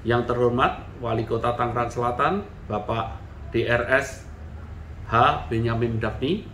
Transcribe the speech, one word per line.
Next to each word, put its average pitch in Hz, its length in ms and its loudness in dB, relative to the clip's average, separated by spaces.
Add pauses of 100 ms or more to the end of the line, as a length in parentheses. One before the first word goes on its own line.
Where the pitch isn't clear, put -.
Yang 120 300 2
terhormat 123 640 2
Wali 113 240 0
Kota 117 320 0
Tangerang 120 380 0
Selatan, 123 420 2 (320)
Bapak 107 540 -2 (340)
D 113 140 2
R 120 260 2
S - 320 0 (800)
H 135 400 4
Benyamin 113 560 0
Dafni. 135 520 -2